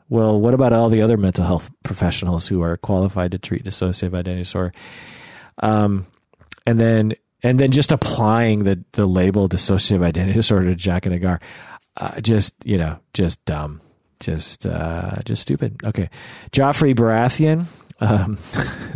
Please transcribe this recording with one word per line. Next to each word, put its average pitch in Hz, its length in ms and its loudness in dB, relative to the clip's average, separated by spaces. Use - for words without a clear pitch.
Well, 110 300 2
what 117 140 4
about 131 200 4
all 117 160 4
the 110 120 4
other 113 160 4
mental 92 280 0
health 85 240 -2
professionals 87 640 -2
who 92 140 0
are 85 160 -2
qualified 95 540 0
to 92 60 -6
treat - 260 -6
dissociative 92 520 -4
identity 90 280 -6
disorder? 90 300 -4
Um, 104 480 0
and 117 140 4
then, 110 340 2
and 127 160 4
then 135 120 4
just 139 200 2
applying 113 720 2
the, 98 200 0
the 104 120 2
label 95 420 2
dissociative 90 560 0
identity 90 300 0
disorder 104 340 2
to 92 80 2
Jack 90 300 -2
and 92 80 0
Agar. 87 260 -2
Uh, - 240 -8
just, 107 320 0
you 104 140 0
know, 80 200 -2
just 87 320 -2
dumb. 76 360 -6
Just, - 440 -8
uh, 85 600 -6
just 113 160 -4
stupid. 120 420 -4
Okay. 107 260 -4
Joffrey 139 440 2
Baratheon. 123 720 2
Um, 104 380 2